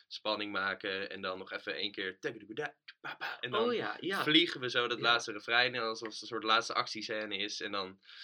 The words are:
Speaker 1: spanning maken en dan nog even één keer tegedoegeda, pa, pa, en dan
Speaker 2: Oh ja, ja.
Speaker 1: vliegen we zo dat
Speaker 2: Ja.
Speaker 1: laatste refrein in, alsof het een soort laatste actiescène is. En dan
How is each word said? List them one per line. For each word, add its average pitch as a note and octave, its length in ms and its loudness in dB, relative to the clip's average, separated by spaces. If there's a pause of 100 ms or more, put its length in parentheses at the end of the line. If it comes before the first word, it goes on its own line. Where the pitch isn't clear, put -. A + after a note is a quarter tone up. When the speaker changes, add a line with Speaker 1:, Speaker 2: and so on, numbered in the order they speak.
Speaker 1:
spanning G#2 440 -2
maken G2 580 -2
en F#2+ 120 -10
dan F#2+ 160 -2
nog F#2+ 140 -10
even G2+ 240 -6
één G2 160 -2
keer F#2+ 280 -6
tegedoegeda, A2+ 560 -8 (260)
pa, - 140 -10
pa, - 240 -6
en - 120 -6
dan A3 160 2
Speaker 2:
Oh B3 60 2
ja, B2+ 260 -2
ja. F3+ 240 -2
Speaker 1:
vliegen D#3 380 6
we B2+ 80 -2
zo A#2+ 180 2
dat A#2 100 0
Speaker 2:
Ja. G#2 60 -4
Speaker 1:
laatste A#2 280 4
refrein A#2+ 440 2
in, B2 60 -2
alsof A2+ 300 -2
het - 100 -10
een A2 60 -12
soort A2 160 -4
laatste A2 300 4
actiescène G#2+ 640 -2
is. G#2 240 -4
En G2+ 100 -4
dan F#2+ 280 -4 (240)